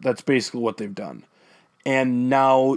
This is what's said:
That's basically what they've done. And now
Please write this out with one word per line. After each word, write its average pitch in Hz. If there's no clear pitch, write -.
That's 127
basically 127
what 113
they've 101
done. 87
And 127
now 135